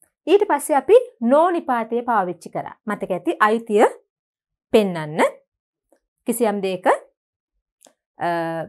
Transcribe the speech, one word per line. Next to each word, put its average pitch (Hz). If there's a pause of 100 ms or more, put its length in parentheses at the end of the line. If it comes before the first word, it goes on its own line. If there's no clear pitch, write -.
(260)
ඊට 403
පස්සේ 294
අපි 359 (220)
නෝ 285
නිපාතය 240
පාවිච්චි 190
කරා. -
මතක 202
ඇති 190
අයිතිය 220 (840)
පෙන්වන්න. 170 (1080)
කිසියම් 226
දෙයක, 190 (1300)
අ, 170 (400)